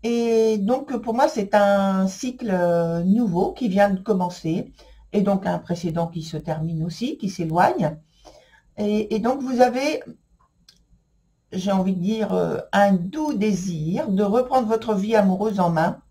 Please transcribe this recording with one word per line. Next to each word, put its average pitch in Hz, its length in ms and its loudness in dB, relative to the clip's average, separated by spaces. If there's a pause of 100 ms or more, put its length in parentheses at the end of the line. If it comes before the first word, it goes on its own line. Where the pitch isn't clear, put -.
Et 226 520 2
donc, 254 400 -2
pour 220 160 -4
moi, 262 160 4
c'est 202 260 -2
un 196 520 4
cycle, 247 440 -6
euh, 170 520 2
nouveau 190 500 2
qui 240 160 -2
vient 196 200 4
de 190 120 -2
commencer. 180 720 -2 (400)
Et 202 80 2
donc, 190 240 0
un 175 140 -2
précédent 170 480 -4
qui 165 160 -8
se - 120 -10
termine 160 480 -4
aussi, 220 340 -6
qui 185 120 -6
s'éloigne. 170 680 0 (800)
Et, 214 380 -2
et 214 40 0
donc, 269 220 0
vous 254 200 0
avez, 262 420 2 (1500)
j'ai 190 180 -2
envie 190 220 2
de 175 80 -2
dire, 202 320 -2
euh, 170 240 0 (160)
un 202 200 6
doux 285 400 -2
désir 190 760 -2
de 196 140 2
reprendre 247 440 2
votre 220 260 -2
vie 208 220 0
amoureuse 196 460 2
en 175 80 2
main 165 420 0